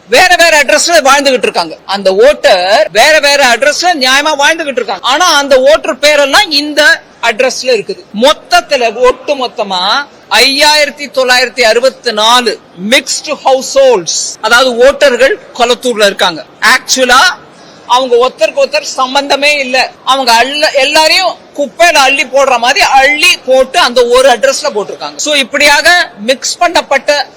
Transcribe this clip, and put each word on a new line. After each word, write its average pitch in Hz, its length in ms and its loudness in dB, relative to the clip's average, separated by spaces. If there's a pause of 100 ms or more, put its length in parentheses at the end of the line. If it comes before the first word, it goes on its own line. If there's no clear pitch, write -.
வேற 349 280 2
வேற 320 280 2
அட்ரஸ்ல 302 240 0
வாழ்ந்துகிட்டு 269 540 2
இருக்காங்க. 185 420 -4
அந்த 190 280 -2
ஓட்டர் 226 800 2
வேற 294 280 2
வேற 277 360 2
அட்ரஸ்ல 277 260 -2
நியாயமா 294 560 0
வாழ்ந்துகிட்டு 294 380 -2
இருக்காங்க. 202 300 -6
ஆனா 311 280 0
அந்த 277 240 2
ஓட்டர் 294 420 2
பேரெல்லாம் 294 500 2
இந்த 302 520 0 (200)
அட்ரஸ்ல 233 240 0 (160)
இருக்குது. 202 420 -4 (180)
மொத்தத்துல, 285 720 0
ஒட்டு 247 520 -2
மொத்தமா 208 600 -4 (240)
ஐயாயிரத்தி 285 840 0
தொள்ளாயிரத்தி 254 460 -2
அறுபத்தி 240 520 0
நாலு 226 480 0 (300)
மிக்ஸ்டு 285 540 -4
ஹவுஸ்ஹோல்ட்ஸ், 262 960 -2
அதாவது 247 520 2
ஓட்டர்கள் 277 420 0 (200)
கொளத்தூர்ல 240 520 -2
இருக்காங்க. 185 380 -4 (160)
ஆக்சுவலா 247 600 0 (680)
அவங்க 247 420 0
ஒருத்தருக்கு 294 280 -4
ஒருத்தர் 277 240 -2
சம்பந்தமே 277 760 -2
இல்ல. 254 320 -2 (140)
அவங்க 240 400 0
அள்ள-, 294 300 -4
எல்லாரையும் 311 640 0 (200)
குப்பையில 320 360 0
அள்ளி 277 320 0
போடுற 262 340 0
மாதிரி 262 220 0
அள்ளி 302 560 2 (100)
போட்டு 262 320 0
அந்த 247 280 2
ஒரு 254 220 4
அட்ரஸ்ல 254 460 0
போட்டிருக்காங்க. 156 420 -8
So, 294 180 -4
இப்படியாக 294 840 0
மிக்ஸ் 240 400 -4
பண்ணப்பட்ட 294 680 -2 (120)